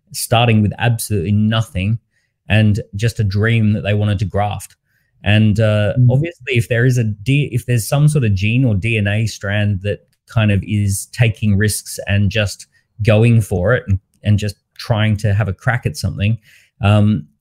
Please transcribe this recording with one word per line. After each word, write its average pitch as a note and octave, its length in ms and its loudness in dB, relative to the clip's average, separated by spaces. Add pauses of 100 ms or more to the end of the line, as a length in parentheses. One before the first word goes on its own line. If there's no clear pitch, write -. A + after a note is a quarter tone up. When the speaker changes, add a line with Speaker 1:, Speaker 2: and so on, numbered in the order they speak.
(140)
Speaker 1:
starting A#2 480 2
with G#2 180 2
absolutely G#2+ 540 -2
nothing G#2+ 680 0 (480)
and G#2+ 320 2 (160)
just A2 240 -2
a A2+ 40 0
dream G#2+ 500 0
that G#2 80 -2
they G2 120 -2
wanted G#2 260 0
to G#2 60 -2
graft. G2 500 -6 (480)
And, G#2+ 360 2
uh, G#2+ 400 2
Speaker 2:
Mm. B2 120 4
Speaker 1:
obviously, C#3+ 460 -2
if A#2 120 -2
there A#2+ 160 2
is B2 120 2
a B2 60 0
D-, B2 480 -2
if B2 160 -6
there's A#2+ 200 -2
some C#3+ 200 2
sort D3+ 160 0
of G#2+ 100 2
gene A2 320 0
or A2+ 80 2
D A2 240 -2
N G#2 100 0
A G#2+ 200 -2
strand G2+ 540 -2
that G2 260 -8 (180)
kind G#2+ 260 0
of F#2+ 120 0
is G2+ 440 -2
taking A2 500 0
risks - 500 -4
and G2+ 240 0
just - 340 -4 (380)
going A2+ 380 4
for G2+ 340 0
it - 120 -4
and, G2 120 0 (240)
and G#2 160 2
just G#2 160 -6 (220)
trying G#2+ 400 0
to G#2 160 -2
have G2+ 160 0
a F#2 40 -4
crack A#2+ 320 -4
at D3+ 120 -4
something, G#2 420 -2 (420)
um, G#2 460 2 (140)